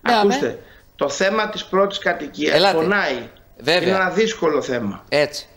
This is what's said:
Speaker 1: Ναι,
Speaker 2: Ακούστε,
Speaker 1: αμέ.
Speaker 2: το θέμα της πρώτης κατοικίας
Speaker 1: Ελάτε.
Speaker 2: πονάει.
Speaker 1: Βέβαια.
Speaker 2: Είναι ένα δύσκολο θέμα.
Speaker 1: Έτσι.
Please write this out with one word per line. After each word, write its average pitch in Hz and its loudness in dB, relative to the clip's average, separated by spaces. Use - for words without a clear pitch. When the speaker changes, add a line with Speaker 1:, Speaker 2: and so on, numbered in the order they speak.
Speaker 1:
Ναι, 240 2
Speaker 2:
Ακούστε, 214 2
Speaker 1:
αμέ. - -4
Speaker 2:
το 143 -2
θέμα 208 0
της - -10
πρώτης 196 0
κατοικίας 151 -2
Speaker 1:
Ελάτε. 180 4
Speaker 2:
πονάει. 160 0
Speaker 1:
Βέβαια. 156 0
Speaker 2:
Είναι 190 2
ένα 185 2
δύσκολο 170 0
θέμα. 113 -6
Speaker 1:
Έτσι. - -2